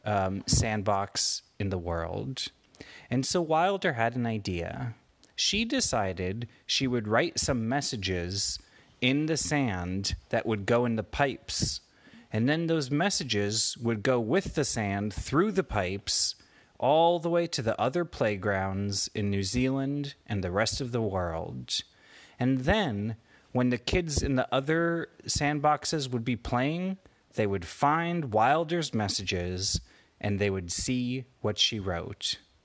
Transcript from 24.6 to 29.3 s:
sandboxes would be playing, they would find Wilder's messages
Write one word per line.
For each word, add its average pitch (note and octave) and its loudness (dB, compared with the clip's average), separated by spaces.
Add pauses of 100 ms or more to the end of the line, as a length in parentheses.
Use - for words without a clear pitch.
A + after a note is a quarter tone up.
sandboxes D3 0
would A#2+ -2
be B2 0
playing, E3 -2 (380)
they A2 2
would G2 -2
find D#3+ 0
Wilder's D3+ 4
messages F#2+ -2 (400)